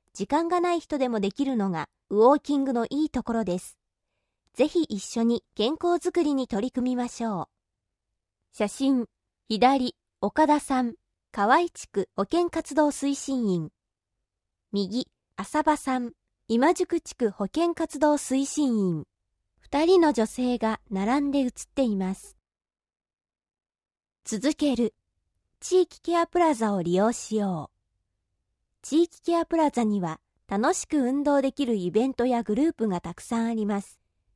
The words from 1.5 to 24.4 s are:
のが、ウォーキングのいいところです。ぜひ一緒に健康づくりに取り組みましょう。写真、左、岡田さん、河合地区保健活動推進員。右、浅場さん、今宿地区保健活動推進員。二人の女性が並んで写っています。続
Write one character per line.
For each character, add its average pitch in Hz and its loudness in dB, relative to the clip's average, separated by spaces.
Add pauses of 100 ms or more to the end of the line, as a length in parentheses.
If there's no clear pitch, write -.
の 202 0
が、 160 -6 (200)
ウ 202 2
ォ 262 8
ー - -4
キ 294 -4
ン 269 0
グ 262 -2
の 233 0
い 302 -2
い 302 -2
と 247 -4
こ 240 -6
ろ 226 -2
で 180 -2
す。 - -14 (720)
ぜ 277 2
ひ 320 0
一 208 -6
緒 - -6
に 233 0 (120)
健 220 0
康 349 0
づ 349 -4
く 349 0
り 294 0
に 262 -2
取 220 -4
り 254 -8
組 254 -2
み 254 -2
ま 247 -4
し 233 -8
ょ 190 -4
う。 - -18 (1040)
写 208 -2
真、 269 0 (420)
左、 247 2 (260)
岡 247 2
田 294 4
さ 262 -2
ん、 233 -4 (380)
河 214 2
合 349 2
地 - -18
区 - -4
保 196 -2
健 349 0
活 311 -6
動 302 4
推 277 -2
進 254 -4
員。 165 -2 (1000)
右、 202 -4 (280)
浅 302 -2
場 302 2
さ 254 -4
ん、 240 -6 (360)
今 254 4
宿 339 -2
地 - -18
区 214 0
保 196 -4
健 339 0
活 320 -6
動 294 4
推 269 -2
進 269 0
員。 180 -2 (520)
二 294 -2
人 359 8
の 302 6
女 220 0
性 247 -2
が 220 -2 (120)
並 233 0
ん 277 -4
で 277 2
写 - -8
っ - -20
て - -2
い 226 2
ま 190 -2
す。 - -20 (1900)
続 226 -2